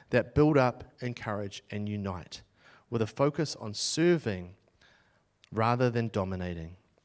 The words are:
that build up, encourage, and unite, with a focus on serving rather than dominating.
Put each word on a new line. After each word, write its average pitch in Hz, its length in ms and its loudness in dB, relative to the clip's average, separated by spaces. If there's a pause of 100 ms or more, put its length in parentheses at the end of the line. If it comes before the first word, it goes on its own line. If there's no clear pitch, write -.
that 117 240 2
build 147 240 6
up, - 420 2
encourage, 107 720 -6
and 104 180 -4
unite, 98 540 -6 (480)
with 117 120 0
a 110 60 2
focus 147 480 -2
on 107 180 -10
serving 113 840 0 (960)
rather 120 380 4
than 117 200 0
dominating. 90 680 -4 (300)